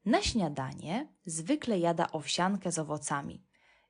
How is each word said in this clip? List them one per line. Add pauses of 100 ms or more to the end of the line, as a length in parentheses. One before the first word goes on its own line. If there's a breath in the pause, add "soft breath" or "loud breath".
Na
śniadanie (180)
zwykle
jada
owsiankę
z
owocami (460 soft breath)